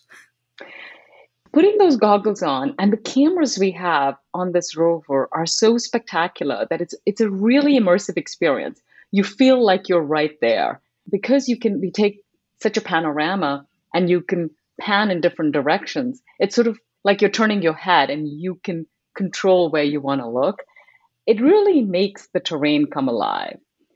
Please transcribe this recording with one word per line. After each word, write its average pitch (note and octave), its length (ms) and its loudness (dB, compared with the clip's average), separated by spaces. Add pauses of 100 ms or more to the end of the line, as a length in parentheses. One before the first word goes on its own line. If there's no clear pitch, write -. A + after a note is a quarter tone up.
(1500)
Putting G4 260 4
those E4+ 180 6
goggles G3+ 460 2
on C#3 360 -2
and G3+ 140 2
the A3 40 2
cameras D4 640 0
we F#3+ 140 2
have D#3+ 440 0 (160)
on F3+ 200 -4
this E3+ 220 -2
rover D#3 580 0
are D#3+ 120 -4
so A3 320 2
spectacular E3 960 -4
that E3 100 -2
it's, E3+ 140 -8 (100)
it's G3+ 160 -2
a G#3+ 100 2
really B3+ 480 2
immersive G3+ 380 0
experience. B2 640 -2 (300)
You G3 120 2
feel C4 400 4
like F#3+ 260 2
you're F3 120 2
right D3+ 400 -2
there G2+ 400 0 (300)
because B3+ 380 0
you A#3+ 100 -2
can, G3+ 220 -2
we F3+ 100 -4
take G#3 340 -2 (380)
such G#3+ 160 -2
a - 20 0
panorama D#3 840 -2 (260)
and F3 160 0
you F3 140 2
can E3+ 260 -4 (320)
pan G#3 300 0
in F3 100 -2
different E3 320 0
directions. D3 720 -4 (160)
It's G3 160 -2
sort A#3 140 2
of A3 100 -6 (260)
like G3+ 160 0
you're G#3 100 2
turning G#3+ 300 0
your D#3+ 140 0
head D#3+ 340 2
and D3+ 180 -6
you D#3+ 380 -10
can E3 220 -8 (280)
control F3+ 560 0
where D3 140 0
you D3 160 -2
wanna C3+ 300 -4
look. C3+ 320 -2 (640)
It A#3 120 2
really F4+ 440 4
makes G3 500 -2
the F3+ 80 -2
terrain D3 460 0
come C3+ 220 -4
alive. G1+ 500 -4 (380)